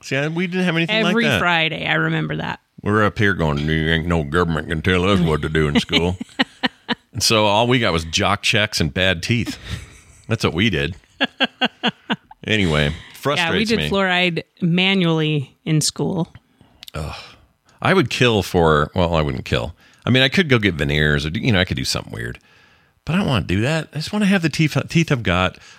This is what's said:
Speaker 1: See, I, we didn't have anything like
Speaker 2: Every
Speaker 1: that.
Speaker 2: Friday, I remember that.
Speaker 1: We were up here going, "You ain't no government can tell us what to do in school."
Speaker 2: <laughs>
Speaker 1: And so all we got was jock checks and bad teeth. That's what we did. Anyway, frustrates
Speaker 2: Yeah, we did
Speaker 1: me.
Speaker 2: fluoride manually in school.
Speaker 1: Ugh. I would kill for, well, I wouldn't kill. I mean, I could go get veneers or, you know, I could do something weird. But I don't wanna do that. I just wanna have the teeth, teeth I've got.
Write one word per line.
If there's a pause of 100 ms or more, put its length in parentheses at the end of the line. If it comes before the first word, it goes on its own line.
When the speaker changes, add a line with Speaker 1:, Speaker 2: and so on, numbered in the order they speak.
Speaker 1:
See,
I,
we
didn't
have
anything
like
Speaker 2:
Every
Speaker 1:
that.
Speaker 2:
Friday,
I
remember
that. (240)
Speaker 1:
We
were
up
here
going,
"You
ain't
no
government
can
tell
us
what
to
do
in
school."
Speaker 2:
<laughs> (880)
Speaker 1:
And
so
all
we
got
was
jock
checks
and
bad
teeth. (680)
That's
what
we
did. (1500)
Anyway, (220)
frustrates (120)
Speaker 2:
Yeah,
we
did
Speaker 1:
me.
Speaker 2:
fluoride (180)
manually
in
school. (640)
Speaker 1:
Ugh. (680)
I
would
kill
for,
well,
I
wouldn't
kill. (300)
I
mean,
I
could
go
get
veneers
or,
you
know,
I
could
do
something
weird. (640)
But
I
don't
wanna
do
that.
I
just
wanna
have
the
teeth, (120)
teeth
I've
got. (200)